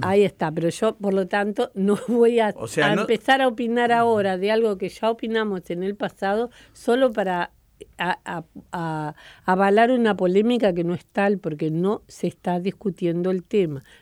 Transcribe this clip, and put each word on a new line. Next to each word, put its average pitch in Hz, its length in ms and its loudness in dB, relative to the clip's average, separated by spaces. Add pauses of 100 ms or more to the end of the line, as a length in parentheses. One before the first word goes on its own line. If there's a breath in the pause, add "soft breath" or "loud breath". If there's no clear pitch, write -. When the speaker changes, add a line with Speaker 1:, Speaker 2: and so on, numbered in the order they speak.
Speaker 1:
Ahí 196 200 2
está, 170 280 -2
pero 165 180 -2
yo, 220 280 -2
por 196 180 -2
lo 190 120 0
tanto, 208 460 -2
no 202 300 2
<laughs> - 40 -10
voy 233 320 4
a, 208 160 2
Speaker 2:
O 113 120 -10
sea, 156 240 2
Speaker 1:
a 214 40 2
Speaker 2:
no 196 60 0
Speaker 1:
empezar 247 400 2
a 262 60 2
opinar 240 440 0
ahora 220 460 2
de 196 140 0
algo 220 260 0
que 185 120 -6
ya 220 200 -2
opinamos 220 640 -4
en 175 100 -4
el 202 140 -4
pasado, 208 560 -4 (220 soft breath)
solo 254 380 2
para 185 400 -4 (460)
a, 175 280 -2
a, 170 180 -8 (280)
a 156 440 -6 (300 loud breath)
avalar 202 460 4
una 226 240 2
polémica 196 580 2
que 170 100 -2
no 175 100 -2
es - 120 -8
tal, 202 340 -2
porque 156 320 -4
no 185 360 0
se - 200 -8
está 180 320 -4
discutiendo 180 720 -4
el 185 120 -4
tema, 160 400 -2 (180 soft breath)